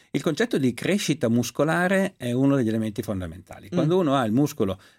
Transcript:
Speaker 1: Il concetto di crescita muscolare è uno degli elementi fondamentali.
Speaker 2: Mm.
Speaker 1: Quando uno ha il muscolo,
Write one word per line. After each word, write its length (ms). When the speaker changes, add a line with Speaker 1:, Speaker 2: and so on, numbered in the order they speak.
Speaker 1:
Il 120
concetto 360
di 160
crescita 540
muscolare 880
è 160
uno 240
degli 120
elementi 340
fondamentali. 640
Speaker 2:
Mm. 100
Speaker 1:
Quando 220
uno 180
ha 80
il 80
muscolo, 460